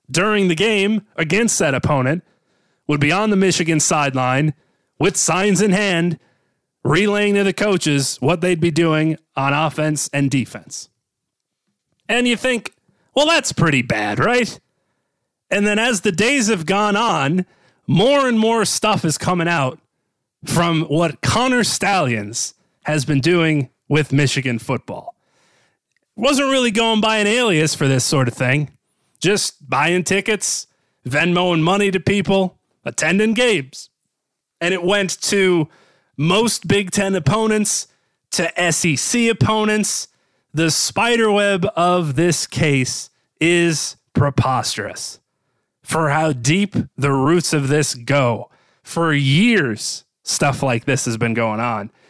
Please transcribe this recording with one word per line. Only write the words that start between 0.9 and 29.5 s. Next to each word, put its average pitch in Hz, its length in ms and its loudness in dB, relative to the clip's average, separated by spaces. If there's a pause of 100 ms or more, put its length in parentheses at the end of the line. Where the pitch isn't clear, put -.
against 185 420 0
that 151 160 2
opponent, 135 500 0 (640)
would 147 140 0
be 143 120 2
on 214 180 0
the 202 60 2
Michigan 170 440 2
sideline 139 760 0 (440)
with 190 180 0
signs 185 440 0
in 208 120 2
hand, 175 460 0 (680)
relaying 202 500 2
to 202 100 2
the 190 80 2
coaches 160 680 0
what 160 200 0
they'd 180 200 0
be 170 100 2
doing 160 460 2 (200)
on 139 160 0
offense 151 600 -2
and 143 180 0
defense. - 580 -6 (1200)
And 247 200 0
you 240 80 2
think, 247 360 -4 (420)
"Well, 285 120 2
that's 320 260 0
pretty 147 300 2
bad, 107 360 -4
right?" 226 420 0 (920)
And 202 160 0
then 208 120 0
as 226 240 -2
the 208 100 0
days 220 360 0
have 175 180 -2
gone 202 300 0
on, 180 500 0 (400)
more 254 420 4
and 233 100 2
more 220 260 2
stuff 214 400 0
is 160 140 -2
coming 175 300 -2
out 147 300 -2 (640)
from 165 380 0
what 160 380 -2
Connor 247 440 0
Stalions 123 920 -2 (300)
has 151 200 -2
been 143 160 0
doing 160 500 2 (180)
with 147 240 0
Michigan 135 460 0
football. - 560 -8 (1000)
Wasn't 269 340 2
really 254 200 2
going 226 300 2
by 220 160 2
an 208 100 2
alias 202 480 2
for 139 140 0
this 131 160 2
sort 131 240 0
of 117 60 -8
thing. 139 360 -2 (480)
Just 185 500 -2